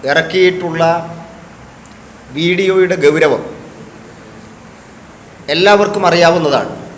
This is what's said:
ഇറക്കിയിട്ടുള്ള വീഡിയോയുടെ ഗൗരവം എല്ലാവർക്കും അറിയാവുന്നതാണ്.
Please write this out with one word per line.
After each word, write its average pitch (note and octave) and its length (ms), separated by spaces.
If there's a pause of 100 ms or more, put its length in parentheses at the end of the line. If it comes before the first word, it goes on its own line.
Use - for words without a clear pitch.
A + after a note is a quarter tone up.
(100)
ഇറക്കിയിട്ടുള്ള E3 720 (1600)
വീഡിയോയുടെ F#3 680
ഗൗരവം D3 380 (2000)
എല്ലാവർക്കും G3+ 540
അറിയാവുന്നതാണ്. E3 640 (240)